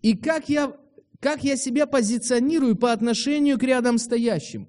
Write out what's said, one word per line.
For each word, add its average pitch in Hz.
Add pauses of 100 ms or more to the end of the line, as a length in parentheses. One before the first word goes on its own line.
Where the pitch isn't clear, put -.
И 214
как 311
я, 294 (440)
как 294
я 277
себя 269
позиционирую 247
по 240
отношению 269
к -
рядом 247
стоящим? 233